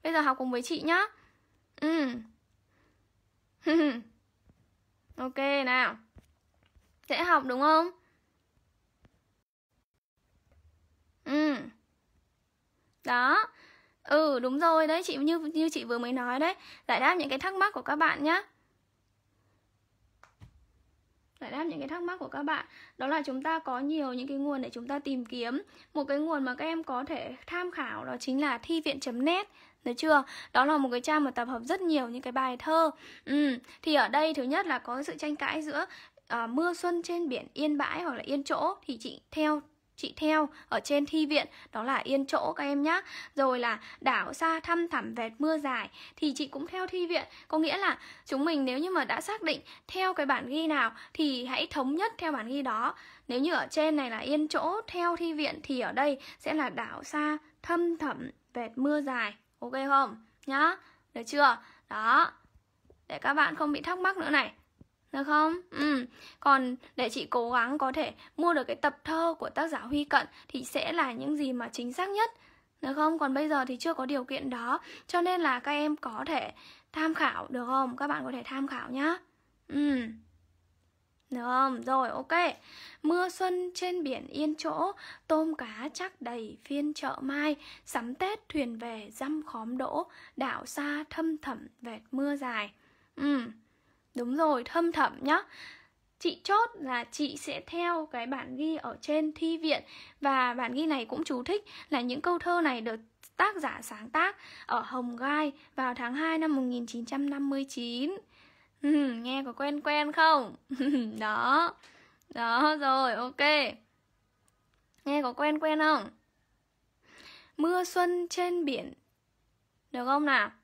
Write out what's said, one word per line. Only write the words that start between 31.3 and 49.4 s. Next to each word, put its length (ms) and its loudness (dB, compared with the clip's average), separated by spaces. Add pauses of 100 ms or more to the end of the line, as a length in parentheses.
tập 140 -2
hợp 200 -6
rất 160 0
nhiều 280 2
những 140 -8
cái 100 -6
bài 240 0
thơ. 340 4 (340)
Ừ, 340 2 (240)
thì 120 2
ở 140 6
đây 260 4
thứ 80 0
nhất 240 0
là 120 0
có 240 -6
sự 160 -8
tranh 180 -4
cãi 260 -2
giữa, 240 -4 (420)
à, 180 -2
mưa 280 0
xuân 280 -2
trên 260 -4
biển 260 -6
yên 240 0
bãi 240 -2
hoặc 120 -4
là 80 -8
yên 220 -2
chỗ. 300 0 (120)
Thì 140 -6
chị 200 -12 (100)
theo, 320 2 (340)
chị 200 -10
theo 320 2 (200)
ở 120 0
trên 260 2
thi 200 2
viện, 200 2 (260)
đó 100 -4
là 140 0
yên 300 0
chỗ 260 0
các 120 -4
em 180 0
nhá. 180 2 (340)
Rồi 240 2
là 220 -2 (200)
đảo 320 0
xa 280 0
thăm 280 0
thẳm 260 -4
vệt 240 -6
mưa 200 2
dài, 320 -4 (260)
thì 160 0
chị 140 -4
cũng 200 -8
theo 200 -6
thi 200 -2
viện. 180 -2 (240)
Có 100 2
nghĩa 200 2
là 200 0 (280)
chúng 180 0
mình 200 2
nếu 140 0
như 120 -2
mà 140 2
đã 160 -2
xác 220 -6